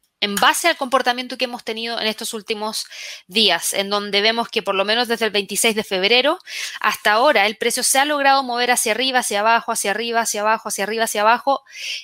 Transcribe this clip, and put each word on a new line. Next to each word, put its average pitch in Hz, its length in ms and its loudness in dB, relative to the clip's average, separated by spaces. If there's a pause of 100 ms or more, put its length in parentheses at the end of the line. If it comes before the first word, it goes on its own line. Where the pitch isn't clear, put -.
(220)
en 202 140 -2
base 269 320 4
al 320 100 2
comportamiento 254 600 -2
que 254 80 -2
hemos 240 180 -8
tenido 226 360 -6
en - 80 -2
estos 220 260 -6
últimos 214 520 -6 (420)
días, 185 460 2
en 196 160 -2
donde 202 320 0
vemos 226 280 0
que 220 120 -4
por 196 140 -4
lo 196 100 0
menos 226 220 0
desde 226 180 -2
el 214 60 -2
veintiséis 202 440 0
de 214 80 -2
febrero 240 560 2 (420)
hasta 214 320 0
ahora 226 320 4
el 214 100 -2
precio 240 280 -2
se - 160 2
ha 277 60 4
logrado 277 380 2
mover 240 280 0
hacia 233 200 2
arriba, 254 280 0
hacia 220 200 -2
abajo, 226 320 2
hacia 208 200 -2
arriba, 226 300 -2
hacia 214 200 -4
abajo, 220 280 0
hacia 196 140 -4
arriba, 220 220 -2
hacia 214 160 -2
abajo, 233 420 2 (400)